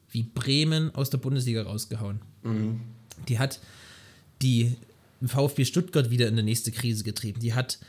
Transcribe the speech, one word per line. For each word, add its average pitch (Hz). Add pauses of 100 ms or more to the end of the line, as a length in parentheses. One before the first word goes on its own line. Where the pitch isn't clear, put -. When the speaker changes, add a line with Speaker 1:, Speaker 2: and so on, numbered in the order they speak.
(100)
Speaker 1:
wie 117
Bremen 156
aus 135
der -
Bundesliga 123
rausgehauen. 104 (220)
Speaker 2:
Mhm. 113 (480)
Speaker 1:
Die 117
hat 135 (840)
die 120 (500)
V 139
F 143
B 139
Stuttgart 135
wieder 120
in 110
die 110
nächste 113
Krise 113
getrieben. 104
Die 113
hat 123 (100)